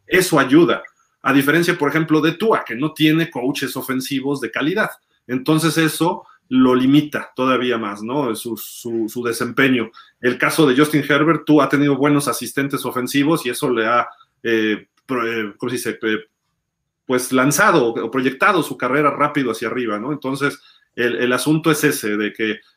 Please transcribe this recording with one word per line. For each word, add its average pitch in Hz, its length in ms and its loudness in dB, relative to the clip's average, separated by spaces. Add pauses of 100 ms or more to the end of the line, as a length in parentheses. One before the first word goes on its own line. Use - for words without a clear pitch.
eso 175 320 2
ayuda. 135 440 4 (380)
A 135 120 0
diferencia, 160 440 2
por 143 120 0
ejemplo, 151 320 2
de 160 120 2
Tua, 214 320 0
que 117 100 -8
no 151 180 -4
tiene 156 360 2
coaches 131 480 -4
ofensivos 131 640 -4
de 113 100 -6
calidad. 160 380 -2 (380)
Entonces, 156 500 0
eso 160 480 0 (240)
lo 127 260 6
limita 131 600 2
todavía 123 420 0
más, 104 240 -8
¿no? 120 340 -4
Su, 113 220 -8
su, 113 500 -6
su 120 160 -8
desempeño. 120 680 0 (280)
El 123 180 0
caso 151 300 2
de 127 80 2
Justin 147 320 2
Herbert, 151 380 2
Tua 147 200 6
ha 139 40 -2
tenido 143 260 2
buenos 143 320 2
asistentes 139 580 -4
ofensivos 139 600 -2
y 120 40 -2
eso 131 200 -2
le 113 160 0
ha, 117 220 2 (360)
eh, 110 440 0 (180)
pro-, 123 200 -4
eh, 110 320 -4
¿cómo 123 120 -6
se 123 60 -4
dice? 117 260 -6
Eh, 110 180 -2 (880)
pues 127 260 -2
lanzado 147 540 2
o, 117 200 -2
o 113 60 -10
proyectado 135 520 0
su 131 140 -8
carrera 143 340 0
rápido 143 400 -2
hacia 113 160 -6
arriba, 110 320 -4
¿no? 123 120 -6
Entonces, 135 480 -4 (360)
el, 120 200 -2
el 123 180 0
asunto 156 380 2
es 151 120 0
ese, 110 340 -2
de 104 160 -2
que 107 260 -4 (180)